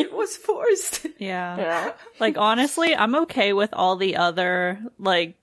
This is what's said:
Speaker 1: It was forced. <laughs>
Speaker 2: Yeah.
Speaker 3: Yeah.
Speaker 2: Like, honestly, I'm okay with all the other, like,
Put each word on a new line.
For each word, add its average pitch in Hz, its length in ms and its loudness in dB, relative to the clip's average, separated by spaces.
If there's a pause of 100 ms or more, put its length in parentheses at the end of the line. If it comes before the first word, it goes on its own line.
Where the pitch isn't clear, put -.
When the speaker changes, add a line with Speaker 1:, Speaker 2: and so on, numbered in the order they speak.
Speaker 1:
It - 120 -2
was - 240 -4
forced. - 720 0
<laughs> - 60 -20
Speaker 2:
Yeah. 180 400 -6
Speaker 3:
Yeah. 170 340 -2 (300)
Speaker 2:
Like, 226 160 0
honestly, 277 580 2
I'm 220 180 2 (100)
okay 220 280 2
with 202 220 2
all 185 240 2
the 185 180 0
other, 180 640 0 (180)
like, 175 460 0